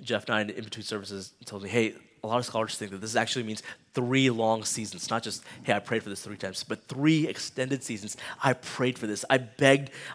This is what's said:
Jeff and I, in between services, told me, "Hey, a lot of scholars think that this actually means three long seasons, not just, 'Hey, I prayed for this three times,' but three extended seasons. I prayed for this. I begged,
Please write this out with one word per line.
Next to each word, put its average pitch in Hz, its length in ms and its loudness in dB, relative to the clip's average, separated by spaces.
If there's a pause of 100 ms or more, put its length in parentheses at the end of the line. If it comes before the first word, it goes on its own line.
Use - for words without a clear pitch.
Jeff 113 240 -2
and 120 80 2
I, 107 60 4
in 104 240 -4
between 104 200 -12
services, 98 480 -8 (120)
told 98 180 -10
me, 101 60 -8
"Hey, 110 280 2 (260)
a 110 40 -6
lot 117 120 2
of 120 80 -2
scholars 110 300 -2
think 101 160 -8
that 95 80 -8
this 107 140 -4
actually 117 280 2
means 110 200 -6 (320)
three 131 360 4
long 110 340 2
seasons, - 460 -6
not 117 120 2
just, 101 200 -6 (200)
'Hey, - 100 2
I 101 80 4
prayed 113 220 -2
for 107 60 -10
this 98 140 -8
three 104 140 -12
times,' 95 260 -6
but - 260 -8
three 151 380 4
extended 131 560 -4
seasons. 104 340 -6 (260)
I 139 100 6
prayed - 460 -2
for 113 80 -6
this. 104 220 -4
I 131 100 8
begged, 135 520 6 (240)